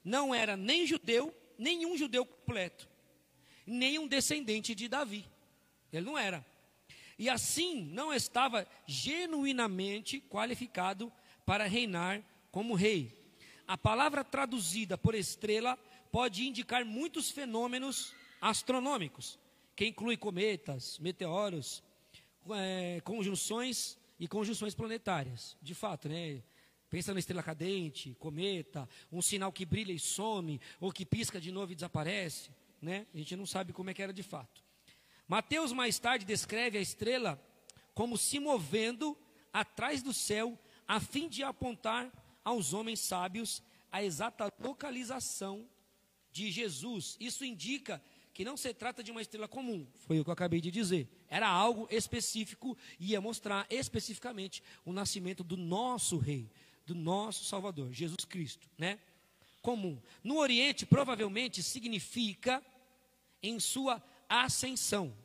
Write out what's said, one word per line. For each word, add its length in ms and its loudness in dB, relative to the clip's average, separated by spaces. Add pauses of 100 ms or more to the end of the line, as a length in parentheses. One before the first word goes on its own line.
não 320 2
era 220 4
nem 320 4
judeu, 480 2 (220)
nenhum 400 0
judeu 280 2
completo, 640 -6 (760)
nem 340 2
um 80 -2
descendente 680 2
de 140 -4
Davi. 380 -2 (640)
Ele 140 -2
não 120 -2
era. 280 0 (720)
E 120 2
assim 520 2
não 320 -2
estava 540 2 (180)
genuinamente 1300 0
qualificado 920 -2 (340)
para 200 4
reinar 560 2 (300)
como 220 -2
rei. 440 4 (500)
A 100 0
palavra 460 4
traduzida 760 0
por 180 4
estrela 640 2 (340)
pode 340 2
indicar 400 0
muitos 460 -2
fenômenos 840 -2 (280)
astronômicos, 960 0 (360)
que 120 2
inclui 300 0
cometas, 840 -2
meteoros, 840 -2 (680)
é, 500 -2
conjunções 960 -2 (220)
e 80 -4
conjunções 480 -2
planetárias. 840 -2
De 120 -10
fato, 360 -4
né? 340 -4 (460)
Pensa 240 -2
na 60 2
estrela 220 -2
cadente, 760 -4
cometa, 680 -2 (240)
um 100 -2
sinal 300 2
que 140 -6
brilha 260 0
e 80 -2
some, 600 -2 (200)
ou 120 -2
que 140 -6
pisca 340 -2
de 120 -6
novo 200 -4
e 40 -8
desaparece, 760 -4 (300)
né? 320 -4
A 40 -10
gente 180 -6
não 100 -8
sabe 280 -4
como 160 -6
é 40 -6
que 80 -6
era 120 -4
de 100 -10
fato. 400 -12 (640)
Mateus 460 2
mais 240 2
tarde 260 2
descreve 540 0
a 40 2
estrela 600 0 (520)
como 200 2
se 240 2
movendo 800 2 (340)
atrás 520 0
do 100 -2
céu, 440 0 (300)
a 120 4
fim 280 -2
de 140 -4
apontar 680 -2 (320)
aos 300 2
homens 260 -2
sábios 640 -2 (280)
a 120 -2
exata 560 -2
localização 1080 -6 (640)
de 200 -2
Jesus. 680 -4
Isso 240 -6
indica 560 -6 (360)
que 100 -4
não 100 -4
se 160 -4
trata 320 -6
de 60 -10
uma 120 -8
estrela 260 -8
comum, 400 -4 (180)
foi 140 4
o 40 2
que 60 -2
eu 40 0
acabei 280 2
de 80 -2
dizer. 400 2 (180)
Era 200 2
algo 420 4
específico 880 -2 (220)
e 80 -4
ia 140 2
mostrar 480 -2
especificamente 920 -4 (240)
o 80 -4
nascimento 500 -2
do 140 -2
nosso 640 2
rei, 320 0 (340)
do 80 -6
nosso 520 0
Salvador, 460 -4
Jesus 340 -4
Cristo, 520 -6
né? 220 -2 (600)
Comum. 400 0 (240)
No 140 2
Oriente, 480 6
provavelmente, 800 4
significa 1000 -2 (800)
em 180 -2
sua 440 0 (240)
ascensão 960 2